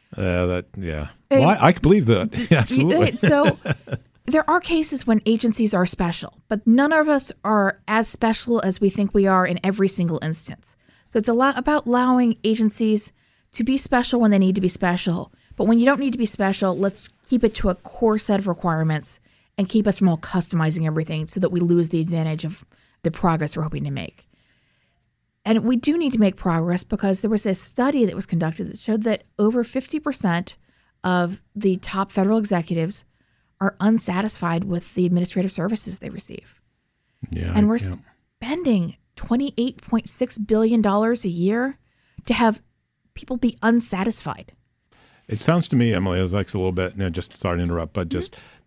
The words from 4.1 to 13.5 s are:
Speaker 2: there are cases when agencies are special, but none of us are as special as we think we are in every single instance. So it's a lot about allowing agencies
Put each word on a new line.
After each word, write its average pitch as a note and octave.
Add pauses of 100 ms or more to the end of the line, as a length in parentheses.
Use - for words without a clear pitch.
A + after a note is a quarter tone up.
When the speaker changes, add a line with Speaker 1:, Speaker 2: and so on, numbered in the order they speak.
Speaker 2:
there D4+
are F4
cases D#4
when A3
agencies A3
are F#3
special, -
but G#3+
none C4+
of D#4
us C#4 (120)
are G3+
as A3
special A3+
as F#3
we G3
think G3
we G3
are F#3
in F3
every G3
single E3
instance. - (340)
So -
it's A3
a A#3+
lot C4+
about D4
allowing B3
agencies A3 (400)